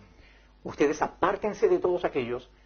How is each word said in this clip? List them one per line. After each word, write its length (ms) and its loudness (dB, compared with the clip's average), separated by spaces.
ustedes 360 0
apártense 680 0
de 100 4
todos 260 0
aquellos 460 -4